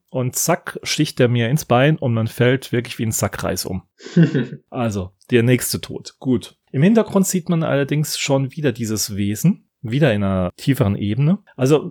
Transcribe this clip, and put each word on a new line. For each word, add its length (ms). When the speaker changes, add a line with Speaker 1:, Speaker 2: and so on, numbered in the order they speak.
Speaker 1:
und 260
zack, 480
sticht 340
der 100
mir 200
ins 160
Bein 340
und 160
man 140
fällt 420
wirklich 280
wie 80
ein 60
Sack 300
Reis 220
um. 180
Speaker 2:
<laughs> 80
Speaker 1:
Also, 400
der 120
nächste 380
Tod. 400
Gut. 360
Im 120
Hintergrund 440
sieht 220
man 140
allerdings 560
schon 340
wieder 180
dieses 460
Wesen, 520
wieder 300
in 100
einer 340
tieferen 380
Ebene. 440
Also, 340